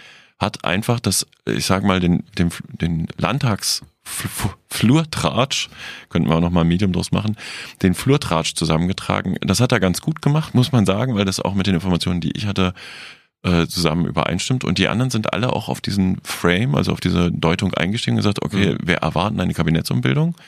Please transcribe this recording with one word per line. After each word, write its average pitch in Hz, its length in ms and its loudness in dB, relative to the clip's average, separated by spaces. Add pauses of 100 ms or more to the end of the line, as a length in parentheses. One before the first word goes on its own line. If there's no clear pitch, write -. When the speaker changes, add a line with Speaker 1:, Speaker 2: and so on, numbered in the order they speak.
(380)
Speaker 1:
hat - 280 -4
einfach 113 340 0
das, - 260 -2 (200)
ich 53 180 -2
sag 95 180 0
mal, 95 160 2
den, 87 260 2 (120)
den, 87 140 2 (220)
den 85 340 -2 (100)
Landtags- 110 640 -2 (280)
Fl-, - 200 -8
Fl-, - 260 -6 (160)
Flurtratsch, 120 960 0 (420)
könnten - 180 0
wir 82 80 4
auch 82 40 4
nochmal 87 220 2
ein 82 60 4
Medium 90 240 2
draus 87 180 -2
machen, 101 260 -2 (460)
den 92 120 6
Flurtratsch 85 600 0
zusammengetragen. 87 880 0
Das - 200 0
hat 123 120 2
er 113 80 2
ganz 90 200 2
gut - 220 -4
gemacht, 151 320 0
muss 127 160 4
man 110 160 4
sagen, 107 300 0
weil 101 80 2
das 92 160 -2
auch 95 140 -2
mit 95 120 0
den 98 80 2
Informationen, 90 460 0
die 80 100 -2
ich - 160 -6
hatte, 92 260 0 (720)
äh, 85 240 4
zusammen 82 400 0
übereinstimmt. - 560 -2
Und 87 160 -2
die 95 80 2
anderen 123 240 0
sind 113 220 -2
alle 120 200 -2
auch - 160 -4
auf - 120 -4
diesen 95 420 0
Frame, 104 540 0
also 92 160 2
auf - 80 -4
diese 87 320 2
Deutung 85 420 0
eingestiegen 110 420 0
und - 20 0
gesagt, 104 260 0
okay, 95 300 0
Speaker 2:
Mhm. - 120 -6
Speaker 1:
wir 85 120 2
erwarten 90 420 0
eine 87 140 0
Kabinettsumbildung. 123 840 0 (120)